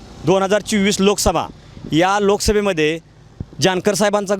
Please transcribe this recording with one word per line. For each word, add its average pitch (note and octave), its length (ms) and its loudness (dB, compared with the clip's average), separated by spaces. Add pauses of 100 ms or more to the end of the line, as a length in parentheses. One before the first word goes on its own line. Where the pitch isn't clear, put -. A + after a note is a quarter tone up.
(260)
दोन F#3+ 180 2
हजार G3 180 0
चोवीस G3 400 0
लोकसभा, F3+ 440 2 (460)
या F#3 280 2
लोकसभेमध्ये G3 800 0 (640)
जानकर F#3+ 320 2
साहेबांचा G3+ 460 0